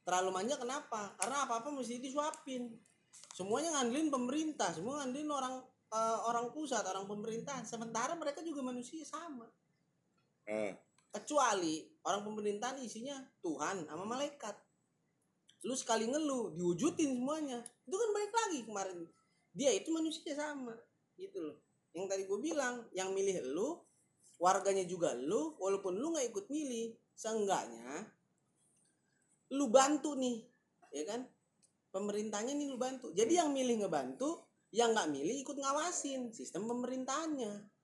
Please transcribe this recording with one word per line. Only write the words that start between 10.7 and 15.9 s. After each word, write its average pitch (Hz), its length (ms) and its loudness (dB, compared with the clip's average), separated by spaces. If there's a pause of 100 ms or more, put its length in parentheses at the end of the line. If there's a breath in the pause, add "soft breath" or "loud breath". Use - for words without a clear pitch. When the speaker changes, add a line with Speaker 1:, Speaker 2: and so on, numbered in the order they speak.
Speaker 1:
Kecuali 208 640 2 (280)
orang 196 200 0
pemerintahan 214 560 -2
isinya 262 400 -8 (220)
Tuhan 165 440 -2
sama 160 200 -6
malaikat. 247 500 -4 (1080)
Lu 226 120 -2
sekali 226 320 2